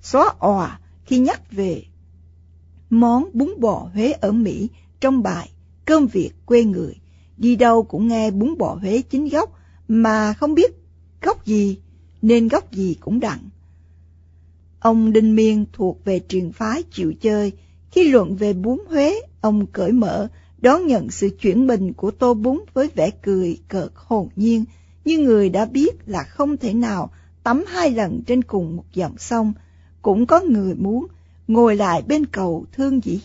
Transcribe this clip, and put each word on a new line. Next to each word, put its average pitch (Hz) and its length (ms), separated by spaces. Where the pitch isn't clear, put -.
xóa - 360
òa 190 420
khi 254 140
nhắc 262 340
về 190 300
món 240 420
bún 285 260
bò 208 360
Huế 233 180
ở 202 200
Mỹ 214 360
trong 269 220
bài 185 280
Cơm 302 220
Việt 190 240
quê 233 180
người. 180 300
Đi 240 200
đâu 226 260
cũng 214 260
nghe 220 220
bún 233 280
bò 196 160
Huế 202 280
chính 285 260
gốc 311 300
mà 220 440
không 302 220
biết 381 200
gốc 415 240
gì 208 320
nên 233 260
gốc - 240
gì 190 280
cũng 226 200
đặng. 196 280
Ông 220 320
Đinh 220 220
Miên 214 380
thuộc 185 320
về 190 140
trường 180 340
phái 233 300
chịu - 380
chơi. 208 320
Khi 359 180
luận 196 280
về 208 160
bún 214 260
Huế, 320 320
ông 214 260
cởi 196 260
mở, 208 360
đón 311 280
nhận 240 240
sự 196 200
chuyển 220 260
mình 190 260
của 190 180
tô 247 240
bún 254 240
với 277 200
vẻ 170 160
cười 185 360
cợt 170 260
hồn 208 420
nhiên, 226 280
như 320 140
người 220 300
đã 190 160
biết 277 260
là 190 160
không 285 340
thể 220 180
nào 214 360
tắm 262 260
hai 349 220
lần 226 360
trên 254 160
cùng 170 340
một - 80
dòng 180 240
sông. 220 340
Cũng 208 240
có 330 140
người 202 340
muốn 226 320
ngồi 226 280
lại 175 260
bên 294 240
cầu 175 460
thương 269 320
dĩ 202 200